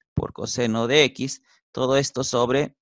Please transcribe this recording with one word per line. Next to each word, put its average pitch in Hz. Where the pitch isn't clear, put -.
por -
coseno 113
de 143
x, 131
todo 131
esto 135
sobre, 127